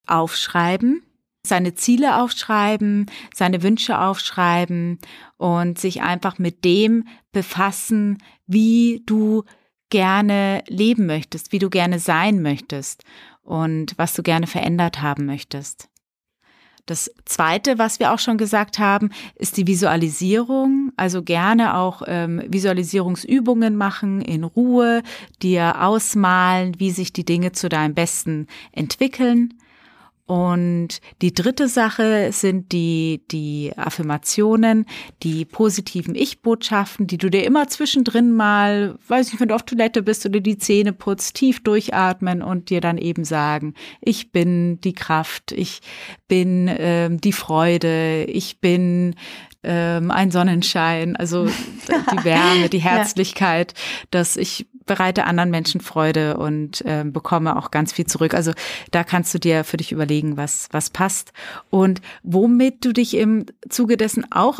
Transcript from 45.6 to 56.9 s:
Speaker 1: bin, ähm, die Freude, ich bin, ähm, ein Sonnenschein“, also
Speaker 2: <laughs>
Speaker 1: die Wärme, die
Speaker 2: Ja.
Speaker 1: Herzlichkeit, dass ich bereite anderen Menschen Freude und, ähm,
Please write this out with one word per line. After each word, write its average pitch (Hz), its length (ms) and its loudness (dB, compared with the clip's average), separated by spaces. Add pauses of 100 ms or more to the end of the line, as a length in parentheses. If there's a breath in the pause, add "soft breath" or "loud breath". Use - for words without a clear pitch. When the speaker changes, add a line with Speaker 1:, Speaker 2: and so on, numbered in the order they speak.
Speaker 1:
bin, 180 500 2
ähm, 170 420 0
die 202 120 2
Freude, 160 960 0
ich - 320 -6
bin, 180 560 2 (480 loud breath)
ähm, 170 480 0
ein 190 180 2
Sonnenschein“, 170 840 0
also 175 300 -2
Speaker 2:
<laughs> - 680 -4
Speaker 1:
die 190 120 -2
Wärme, 175 440 4
die 185 100 0
Speaker 2:
Ja. 165 60 0
Speaker 1:
Herzlichkeit, 185 880 0 (380 loud breath)
dass 175 240 0
ich - 320 -6 (180)
bereite 190 380 0
anderen 175 260 2
Menschen 170 300 -2
Freude 156 560 0
und, 151 480 -4
ähm, 151 280 -2